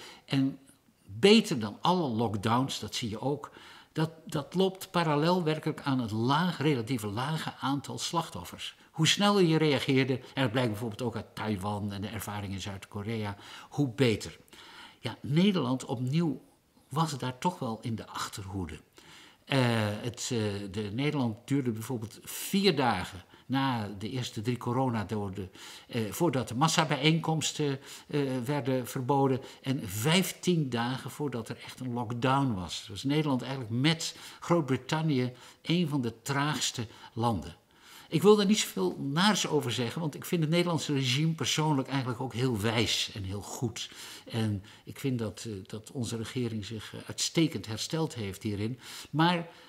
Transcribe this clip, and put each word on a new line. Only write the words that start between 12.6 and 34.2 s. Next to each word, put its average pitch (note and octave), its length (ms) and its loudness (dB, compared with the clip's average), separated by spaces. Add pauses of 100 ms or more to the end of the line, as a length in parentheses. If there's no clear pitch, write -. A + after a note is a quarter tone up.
Zuid-Korea, G2+ 760 -6 (340)
hoe C#3+ 200 0
beter. A2 480 2 (640)
Ja, A#2 220 -8
Nederland C#3+ 640 2
opnieuw C3+ 560 0 (480)
was D3+ 280 -2
daar B2+ 200 -6
toch F3+ 220 -2
wel A2+ 220 -4
in A2+ 140 -4
de G#2 120 -8
achterhoede. F#2+ 720 -8 (680)
Eh, C#3 140 2 (420)
het, - 300 -6
eh, A#2 80 0 (320)
de, G#2 220 -4
Nederland C3 540 -2
duurde C#3 240 0
bijvoorbeeld A2 520 -6
vier F#3+ 520 0
dagen G2 480 0 (220)
na B2 520 0
de G2+ 120 -6
eerste B2 320 -6
drie A#2+ 160 -2
coronadoden, G#2+ 920 -2 (360)
eh, A#2+ 140 -4 (100)
voordat C3+ 360 0
de G#2 80 -6
massabijeenkomsten, D#3 1200 2 (280)
eh, D3 140 0 (240)
werden C3 420 0
verboden C3 540 2 (200)
en C3+ 280 -2
vijftien D#3+ 800 2
dagen B2 420 -2
voordat B2 380 -6
er A#2+ 160 -10
echt - 140 -14
een B2+ 140 -6
lockdown B2 600 2
was. F2+ 360 -6
Dus G2 140 -10
Nederland C#3+ 380 2
eigenlijk B2 300 -6
met D3+ 460 0 (220)